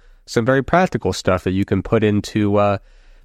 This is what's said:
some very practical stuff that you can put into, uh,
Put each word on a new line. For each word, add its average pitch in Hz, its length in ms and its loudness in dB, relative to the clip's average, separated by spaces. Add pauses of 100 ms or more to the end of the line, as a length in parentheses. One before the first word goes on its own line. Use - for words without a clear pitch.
(280)
some 113 180 -2
very 135 180 2
practical 170 480 0
stuff - 320 -2
that 95 80 -2
you 95 140 0
can 98 180 -2
put 110 220 0
into, 104 500 0
uh, 101 220 2 (480)